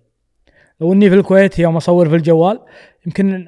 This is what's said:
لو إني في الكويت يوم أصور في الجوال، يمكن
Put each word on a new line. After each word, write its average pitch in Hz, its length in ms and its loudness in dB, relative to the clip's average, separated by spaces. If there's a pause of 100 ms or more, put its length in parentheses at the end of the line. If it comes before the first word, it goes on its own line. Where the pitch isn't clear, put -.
(800)
لو 170 120 -2
إني 202 160 4
في 185 60 2
الكويت 190 440 2
يوم 170 160 0
أصور 175 340 0
في 160 60 0
الجوال، 165 440 0 (460)
يمكن 185 420 -6